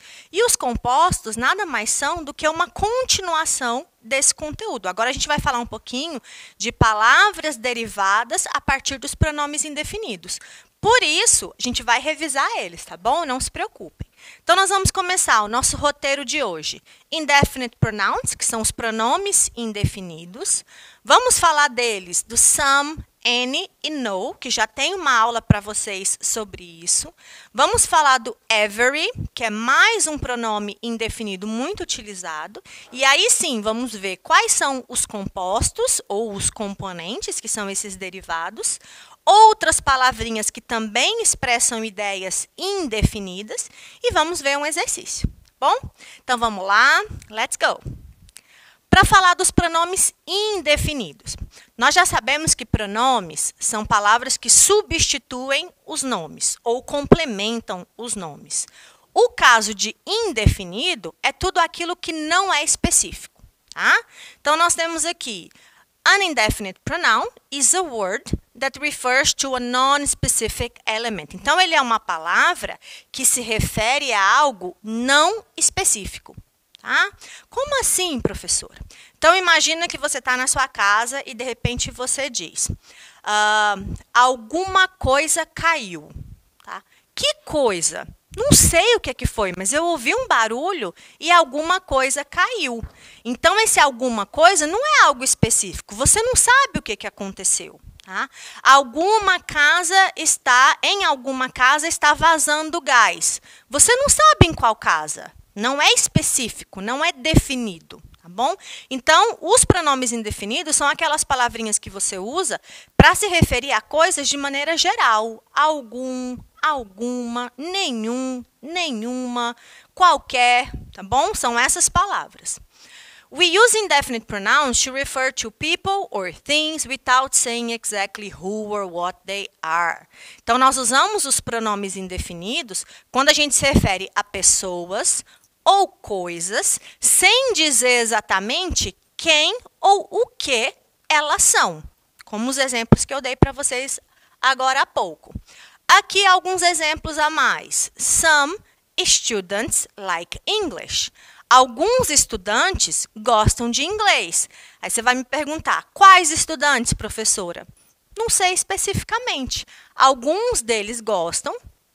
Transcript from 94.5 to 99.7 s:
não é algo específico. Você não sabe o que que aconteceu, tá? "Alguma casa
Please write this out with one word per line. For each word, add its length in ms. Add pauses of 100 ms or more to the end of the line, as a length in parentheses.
não 180
é 220
algo 180
específico. 720
Você 280
não 140
sabe 420
o 40
que 140
que 100
aconteceu, 720 (240)
tá? 240 (320)
"Alguma 800
casa 800